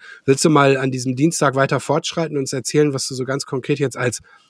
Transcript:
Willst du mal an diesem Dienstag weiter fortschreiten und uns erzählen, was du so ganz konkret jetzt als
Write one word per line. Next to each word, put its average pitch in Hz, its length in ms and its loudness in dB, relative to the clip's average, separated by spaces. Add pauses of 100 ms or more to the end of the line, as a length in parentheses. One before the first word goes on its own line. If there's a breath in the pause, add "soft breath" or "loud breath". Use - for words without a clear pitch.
(240 loud breath)
Willst 139 200 4
du 170 60 6
mal 139 260 6
an 135 140 -2
diesem 127 260 -4
Dienstag 143 400 0
weiter 135 240 0
fortschreiten 156 560 -4
und 139 60 -2
uns 131 100 -8
erzählen, 147 420 0
was 131 140 -6
du 135 60 -10
so 127 100 -6
ganz 135 200 -6
konkret 139 340 -4
jetzt 135 180 -2
als 123 260 -4 (280 soft breath)